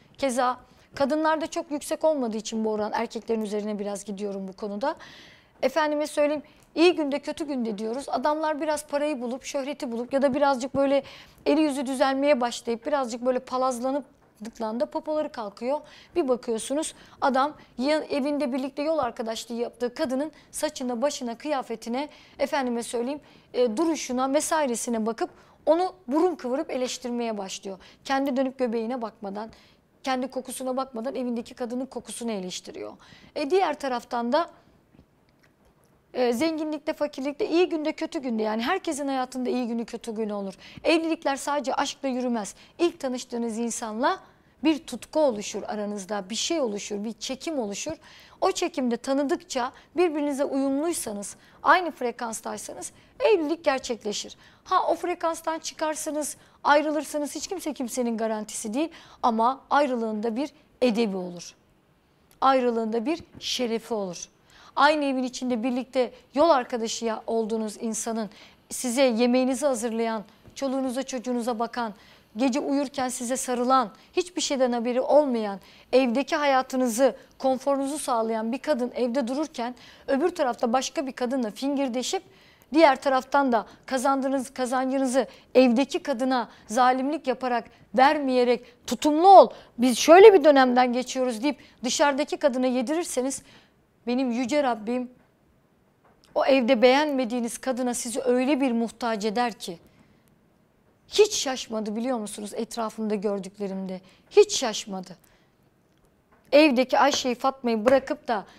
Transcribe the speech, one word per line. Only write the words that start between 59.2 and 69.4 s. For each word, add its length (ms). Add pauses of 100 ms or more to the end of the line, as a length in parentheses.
ama 380 (100)
ayrılığında 640
bir 160 (300)
edebi 340
olur. 380 (840)
Ayrılığında 680
bir 160 (160)
şerefi 560
olur. 340 (480)
Aynı 280
evin 180
içinde 400
birlikte 500 (220)
yol 160
arkadaşı 540
ya-, 220
olduğunuz 540
insanın 500 (400)
size 320
yemeğinizi 640